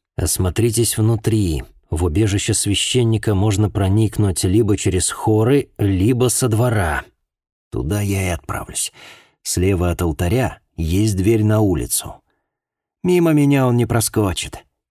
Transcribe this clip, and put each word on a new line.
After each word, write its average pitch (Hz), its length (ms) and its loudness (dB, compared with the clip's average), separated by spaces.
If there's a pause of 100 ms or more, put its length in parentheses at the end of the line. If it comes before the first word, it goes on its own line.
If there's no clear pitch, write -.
(160)
Осмотритесь 107 840 0
внутри. 107 640 0 (280)
В 82 140 -2
убежище 98 500 0
священника 110 800 0
можно 101 340 2
проникнуть 101 760 0
либо 101 340 2
через 90 320 -2
хоры, 110 680 0
либо 107 520 2
со 127 200 0
двора. 107 560 0 (680)
Туда 80 300 -4
я 98 280 -2
и - 20 -2
отправлюсь. - 640 -8 (480)
Слева 90 480 0
от 82 100 -4
алтаря 87 600 -2 (140)
есть 92 440 0
дверь 107 260 2
на 107 160 2
улицу. 78 600 -2 (800)
Мимо 175 320 2
меня 143 320 4
он 123 100 2
не 120 80 2
проскочит», 107 800 -2 (260)